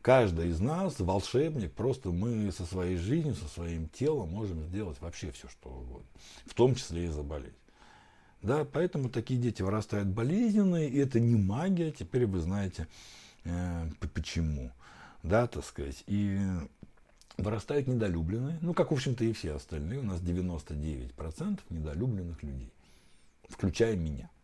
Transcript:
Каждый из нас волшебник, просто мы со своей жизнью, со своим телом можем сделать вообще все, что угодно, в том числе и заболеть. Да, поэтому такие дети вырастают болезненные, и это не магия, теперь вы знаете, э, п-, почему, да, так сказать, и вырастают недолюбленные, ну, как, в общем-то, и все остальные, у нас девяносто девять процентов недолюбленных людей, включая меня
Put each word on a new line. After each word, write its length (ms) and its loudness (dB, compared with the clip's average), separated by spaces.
Каждый 480 6
из 100 0
нас 400 0
волшебник, 720 0
просто 360 -2
мы 420 0
со 140 -6
своей 320 -2
жизнью, 380 0
со 120 -10
своим 420 -6
телом 400 -2
можем 340 -4
сделать 380 -6
вообще 300 -8
все, 180 -16
что 200 -18
угодно, 380 -14
в 80 -16
том 220 6
числе 300 -4
и 20 -2
заболеть. 460 -6
Да, 220 2
поэтому 460 0
такие 300 0
дети 220 0
вырастают 460 0
болезненные, 840 4
и 80 2
это 220 4
не 160 6
магия, 560 4
теперь 340 0
вы 140 2
знаете, 480 -2
э, 460 -2
п-, 80 -6
почему, 640 -2
да, 240 6
так 180 -6
сказать, 420 -8
и 320 2
вырастают 500 0
недолюбленные, 760 0
ну, 120 -2
как, 180 2
в 20 4
общем-то, 320 0
и 80 2
все 200 -4
остальные, 460 -4
у 40 -4
нас 180 -2
девяносто 520 -2
девять 400 -4
процентов 560 -6
недолюбленных 720 -4
людей, 300 -8
включая 480 2
меня 320 -4